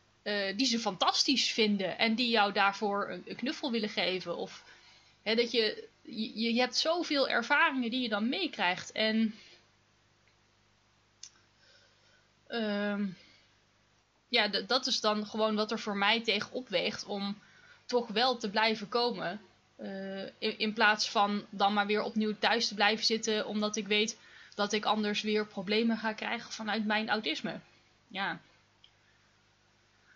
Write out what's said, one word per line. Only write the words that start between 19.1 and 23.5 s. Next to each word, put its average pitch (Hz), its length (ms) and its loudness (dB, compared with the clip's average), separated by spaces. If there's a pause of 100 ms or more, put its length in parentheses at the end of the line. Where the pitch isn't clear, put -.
Eh, 196 460 -10
in, 214 360 -6
in 214 140 -2
plaats 214 380 2
van 208 400 2
dan 202 220 2
maar 202 140 2
weer 208 160 0
opnieuw 214 360 -2
thuis 226 300 2
te 208 60 -10
blijven 214 300 2
zitten, 220 420 0
omdat 214 300 -2